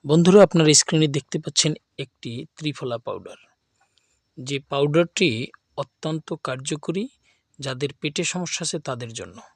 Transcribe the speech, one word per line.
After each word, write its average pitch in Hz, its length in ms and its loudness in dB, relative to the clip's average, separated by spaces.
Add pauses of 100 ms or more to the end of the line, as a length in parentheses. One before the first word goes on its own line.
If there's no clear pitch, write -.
বন্ধুরা, 175 360 8
আপনারা 160 320 6
স্ক্রিনে 156 340 2
দেখতে 143 300 -6
পাচ্ছেন 156 360 -2 (240)
একটি 127 480 -12 (100)
ত্রিফলা 135 420 -8
পাউডার, 92 380 -12 (1000)
যে 135 220 -8
পাউডারটি 147 880 0 (300)
অত্যন্ত 156 560 -8
কার্যকরী 151 760 -6 (500)
যাদের 135 300 -6 (120)
পেটে 156 240 -4
সমস্যা 175 380 -6
আছে 160 160 -6
তাদের 120 340 -10
জন্য। 92 280 -14 (160)